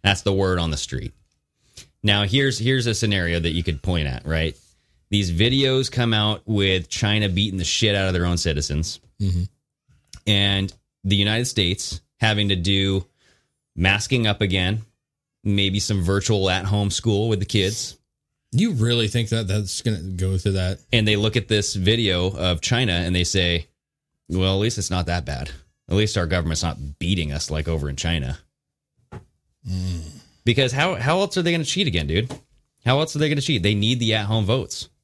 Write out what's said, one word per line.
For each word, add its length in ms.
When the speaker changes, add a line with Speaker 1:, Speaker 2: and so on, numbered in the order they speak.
Speaker 1:
That's 200
the 100
word 260
on 120
the 60
street. 360
Now, 200
here's, 360
here's 260
a 80
scenario 460
that 120
you 120
could 180
point 260
at, 180
right? 320
These 220
videos 600
come 220
out 320
with 440
China 400
beating 280
the 80
shit 300
out 120
of 60
their 120
own 120
citizens. 640
Speaker 2:
Mm-hmm. 220
Speaker 1:
And 460
the 100
United 300
States 560
having 300
to 60
do 500
masking 520
up 140
again, 400
maybe 360
some 220
virtual 480
at-home 420
school 380
with 100
the 60
kids. 520
Speaker 2:
You 220
really 340
think 220
that 180
that's 340
gonna 200
go 360
to 140
that? 280
Speaker 1:
And 160
they 80
look 220
at 100
this 280
video 600
of 260
China 320
and 220
they 80
say, 440
"Well, 280
at 40
least 200
it's 120
not 140
that 200
bad. 240
At 60
least 220
our 100
government's 360
not 360
beating 320
us 200
like 160
over 220
in 60
China." 420
Speaker 2:
Mm. 340
Speaker 1:
Because 260
how, 240
how 240
else 180
are 40
they 100
gonna 120
cheat 240
again, 200
dude? 240
How 140
else 160
are 40
they 100
gonna 120
cheat? 220
They 120
need 240
the 160
at-home 300
votes. 440